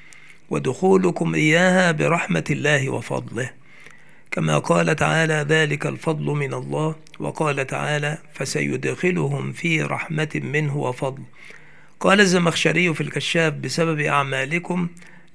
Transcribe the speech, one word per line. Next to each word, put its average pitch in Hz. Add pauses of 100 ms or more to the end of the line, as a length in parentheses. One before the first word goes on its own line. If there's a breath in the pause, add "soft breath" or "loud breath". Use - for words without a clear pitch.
(500 loud breath)
ودخولكم 170
إياها 175
برحمة 156
الله 139
وفضله، 123 (800 loud breath)
كما 156
قال 165
تعالى: 156
"ذلك 151
الفضل 147
من 143
الله"، 143 (240)
وقال 147
تعالى: 147 (160)
"فسيدخلهم 139
في 160
رحمة 151
منه 143
وفضل". 135 (760 loud breath)
قال 190
الزمخشري 170
في 151
الكشاف: 151
"بسبب 151
أعمالكم 147 (460 loud breath)